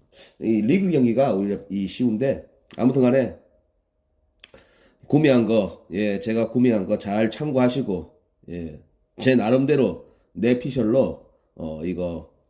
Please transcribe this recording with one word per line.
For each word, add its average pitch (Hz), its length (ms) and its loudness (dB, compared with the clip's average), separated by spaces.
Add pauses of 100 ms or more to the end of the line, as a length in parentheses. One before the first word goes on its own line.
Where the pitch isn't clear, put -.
(400)
이 107 220 0
리그 180 300 2
경기가 123 420 2
오히려 101 280 -2 (100)
이 98 160 -4
쉬운데, 117 600 -2 (300)
아무튼 127 240 2
간에 123 360 2 (1700)
구매한 135 380 4
거, 101 460 -2
예, 101 280 -2
제가 113 300 -2
구매한 117 360 2
거 101 140 -2
잘 107 320 -2
참고하시고, 123 880 -2 (300)
예, 82 340 -12 (340)
제 131 180 2
나름대로 127 720 2 (280)
내 120 260 0
피셜로, 123 640 -2 (300)
어, 78 280 -10
이거 85 480 -6 (180)